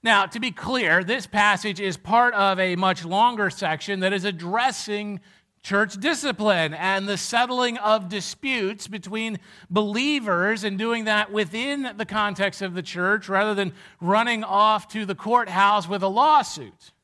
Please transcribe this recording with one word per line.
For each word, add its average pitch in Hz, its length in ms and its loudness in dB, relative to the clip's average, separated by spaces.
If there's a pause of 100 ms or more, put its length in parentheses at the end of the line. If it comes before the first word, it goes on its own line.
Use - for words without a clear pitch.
Now, 196 240 4
to 208 120 -10
be 240 120 -4
clear, 185 520 2
this 214 240 -4
passage 208 540 2
is 190 160 -2
part 240 380 2
of 196 260 2
a 180 160 0
much 180 300 0
longer 214 420 2
section 185 520 -4
that 190 120 0
is 196 140 -2
addressing 208 960 -4 (420)
church 202 360 0
discipline 208 760 0
and 190 340 -2
the 202 80 -2
settling 240 600 0
of 208 320 0
disputes 214 760 -4
between 214 520 -6 (320)
believers 214 920 0
and 196 160 -4
doing 226 260 -2
that 208 280 0
within 226 640 -4
the 214 80 -4
context 202 560 -2
of 185 140 -6
the 180 80 -6
church 185 480 -2
rather 202 240 2
than 196 180 -2 (260)
running 220 460 2
off 208 440 2
to 214 180 -6
the 190 80 -4
courthouse 202 720 2
with 190 140 -2
a 196 60 0
lawsuit. 226 840 0 (120)